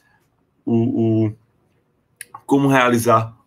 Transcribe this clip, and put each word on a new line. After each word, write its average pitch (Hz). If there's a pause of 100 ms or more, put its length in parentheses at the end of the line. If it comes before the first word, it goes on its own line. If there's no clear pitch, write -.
(640)
o, 113
o, 107 (1120)
como 139
realizar 117 (100)